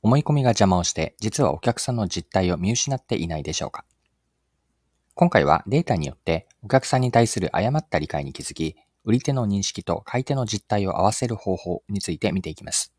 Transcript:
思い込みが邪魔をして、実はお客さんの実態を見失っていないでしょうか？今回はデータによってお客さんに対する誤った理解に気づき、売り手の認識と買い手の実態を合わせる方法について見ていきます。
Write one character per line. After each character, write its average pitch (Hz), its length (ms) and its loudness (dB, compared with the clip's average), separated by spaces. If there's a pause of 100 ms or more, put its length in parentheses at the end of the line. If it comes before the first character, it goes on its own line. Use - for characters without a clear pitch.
思 120 160 6
い - 20 4
込 151 140 0
み 143 80 2
が 127 80 4
邪 107 160 4
魔 92 100 4
を 87 80 2
し - 80 -2
て、 - 260 -4
実 110 240 -2
は 78 120 4
お 80 60 -8
客 - 200 0
さ - 120 -4
ん 120 40 -2
の 104 120 -2
実 - 220 -8
態 90 220 2
を 82 60 -2
見 95 140 0
失 135 220 -2
っ 127 80 -8
て - 140 -4
い 82 100 -4
な 80 120 -4
い 73 40 -6
で - 120 -6
し - 80 -4
ょ - 60 -6
う - 20 -10
か？ - 160 -14 (1300)
今 175 160 4
回 76 160 4
は 78 200 4
デ 139 160 2
ー - 0 -
タ 107 140 0
に 76 100 0
よ 67 60 -6
っ - 60 -18
て - 280 -2 (140)
お 107 80 -16
客 131 160 4
さ 131 140 0
ん - 20 2
に 123 100 0
対 117 160 6
す - 140 -4
る 87 160 -2
誤 123 240 2
っ - 80 -16
た 82 100 -2
理 76 80 -2
解 71 200 -6
に 67 80 -12
気 - 80 -14
づ - 100 -10
き、 80 240 -6 (280)
売 107 80 0
り 127 100 2
手 143 100 -2
の 123 160 -2
認 101 140 0
識 - 200 -6
と 85 220 -4
買 123 160 -4
い 131 40 -6
手 143 100 -2
の 131 100 -2
実 104 240 -6
態 101 180 0
を 95 120 -2
合 90 60 4
わ 107 80 4
せ - 140 -4
る 113 100 -4
方 95 200 -2
法 - 320 -6
に 101 140 -4
つ 90 100 -6
い 78 60 -6
て 95 140 -2
見 92 100 -2
て 80 80 -8
い 76 40 -12
き - 100 -18
ま 76 80 -10
す。 - 260 -6